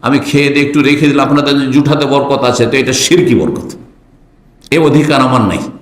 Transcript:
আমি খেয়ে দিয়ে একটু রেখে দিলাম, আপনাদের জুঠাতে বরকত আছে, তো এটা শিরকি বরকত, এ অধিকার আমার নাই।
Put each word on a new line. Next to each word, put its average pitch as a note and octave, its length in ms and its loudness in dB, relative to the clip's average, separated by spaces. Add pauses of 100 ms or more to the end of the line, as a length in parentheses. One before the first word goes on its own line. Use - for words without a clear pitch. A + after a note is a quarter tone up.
আমি C3+ 180 0
খেয়ে C#3+ 300 0
দিয়ে C#3+ 160 0
একটু D3 160 0
রেখে D3 260 2
দিলাম, C#3 200 0
আপনাদের C#3 440 0
জুঠাতে C#3+ 340 0
বরকত C#3 380 0
আছে, B2 220 0
তো B2 120 -2
এটা C3 160 0
শিরকি D#3 420 2
বরকত, - 360 -2 (1000)
এ D3 80 0
অধিকার D3 420 2
আমার B2+ 200 0
নাই। F#2 180 -2 (220)